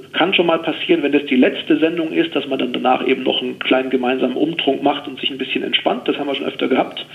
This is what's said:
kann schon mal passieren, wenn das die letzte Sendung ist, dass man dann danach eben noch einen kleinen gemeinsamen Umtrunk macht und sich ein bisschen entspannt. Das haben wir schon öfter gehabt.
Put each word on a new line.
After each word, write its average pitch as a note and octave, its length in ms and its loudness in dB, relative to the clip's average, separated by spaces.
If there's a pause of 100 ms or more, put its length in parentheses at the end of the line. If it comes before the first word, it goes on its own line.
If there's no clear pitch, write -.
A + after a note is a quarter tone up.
(120)
kann F3+ 220 2
schon F3 140 4
mal E3 120 2
passieren, D#3 440 0
wenn C#3 80 0
das C#3+ 160 4
die C3 100 2
letzte D3 400 4
Sendung D#3+ 340 0
ist, E3 240 0
dass C#3 120 -2
man C3+ 120 -4
dann B2 140 -2
danach B2+ 340 0
eben C3 160 0
noch C3 180 0
einen B2+ 180 -6
kleinen C3 320 0
gemeinsamen B2+ 440 0
Umtrunk D3 480 0
macht C#3+ 240 0
und C3 120 -12
sich - 100 -4
ein C3+ 80 -6
bisschen B2+ 260 -4
entspannt. E3 440 -2
Das D3 100 0
haben D3 100 -6
wir C#3 80 -2
schon - 120 -6
öfter - 200 -2
gehabt. - 480 0